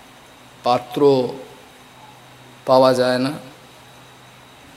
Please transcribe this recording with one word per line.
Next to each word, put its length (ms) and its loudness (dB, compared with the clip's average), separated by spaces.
পাত্র 640 0
পাওয়া 280 4
যায় 240 -2
না। 140 -4